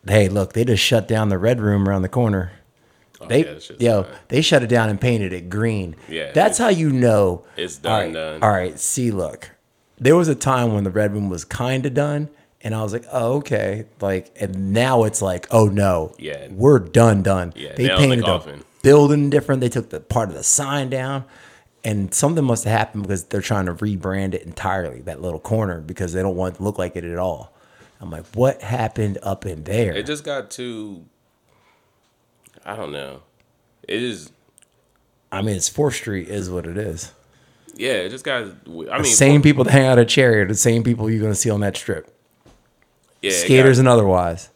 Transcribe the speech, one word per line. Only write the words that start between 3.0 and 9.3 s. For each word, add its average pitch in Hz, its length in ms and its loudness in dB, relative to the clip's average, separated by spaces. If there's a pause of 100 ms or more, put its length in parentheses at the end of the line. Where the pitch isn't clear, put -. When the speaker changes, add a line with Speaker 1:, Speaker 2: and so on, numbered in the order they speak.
Speaker 2:
Oh, - 60 -20
Speaker 1:
They, 143 180 2
Speaker 2:
yeah, 147 80 -14
that - 100 -18
shit's - 180 -10
Speaker 1:
yo, 110 220 2
Speaker 2:
done. - 80 -10 (180)
Speaker 1:
they 135 120 2
shut 147 220 4
it 117 40 -4
down 113 220 2
and 101 100 -2
painted 110 340 0
it 90 160 -10
green. 101 460 -4 (140)
Speaker 2:
Yeah, 80 240 -8
Speaker 1:
That's 202 180 2
Speaker 2:
it's, - 60 -4
Speaker 1:
how 233 120 2
you 160 220 2
know. 107 540 2 (100)
Speaker 2:
it's 82 220 -8
Speaker 1:
All 71 60 -20
Speaker 2:
done, 92 220 -2
Speaker 1:
right, 80 80 -8
Speaker 2:
done. 80 300 -6
Speaker 1:
all 107 80 4
right, 90 280 -4
see, 120 320 -2
look. 87 400 -8 (480)